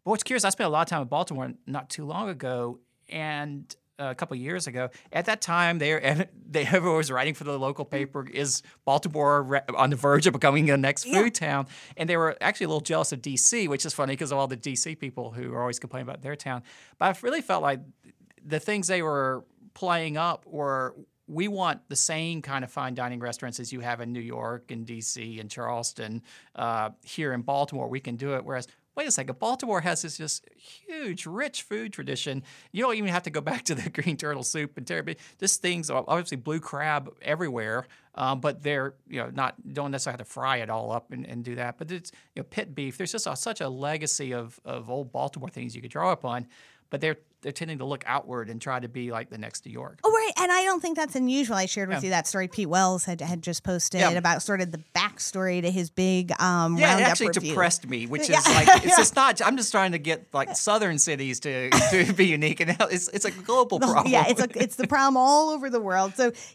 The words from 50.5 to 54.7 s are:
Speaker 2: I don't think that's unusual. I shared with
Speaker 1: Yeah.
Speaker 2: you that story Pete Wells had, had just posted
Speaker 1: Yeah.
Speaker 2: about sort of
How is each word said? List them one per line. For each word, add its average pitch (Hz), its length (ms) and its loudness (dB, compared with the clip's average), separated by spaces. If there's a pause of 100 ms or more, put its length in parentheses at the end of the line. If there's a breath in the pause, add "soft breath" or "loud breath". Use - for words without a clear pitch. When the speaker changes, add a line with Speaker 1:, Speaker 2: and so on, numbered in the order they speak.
Speaker 2:
I 370 120 4
don't 381 160 2
think 330 160 -2
that's 311 200 -2
unusual. 254 400 0
I 190 100 2
shared 190 240 -2
with 185 80 0
Speaker 1:
Yeah. 170 60 -2
Speaker 2:
you 190 80 -2
that 170 160 2
story 190 200 -2
Pete 180 220 -4
Wells 185 360 4
had, 170 140 -4
had 165 220 -4
just 170 220 -6
posted 180 380 0
Speaker 1:
Yeah. 180 100 6
Speaker 2:
about 170 320 2
sort 196 180 0
of 175 100 -2